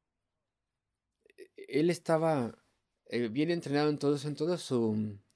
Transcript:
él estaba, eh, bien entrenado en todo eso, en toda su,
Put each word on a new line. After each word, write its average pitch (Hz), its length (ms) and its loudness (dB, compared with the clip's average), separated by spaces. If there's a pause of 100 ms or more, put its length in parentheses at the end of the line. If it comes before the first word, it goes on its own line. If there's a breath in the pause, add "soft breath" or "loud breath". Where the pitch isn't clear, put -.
(1600)
él 160 360 0
estaba, 160 680 0 (480)
eh, 120 220 -2
bien 143 240 0
entrenado 151 400 0
en 143 80 -2
todo 143 160 2
eso, 143 120 -4
en 147 80 -4
toda 165 220 -2
su, 107 640 0 (160)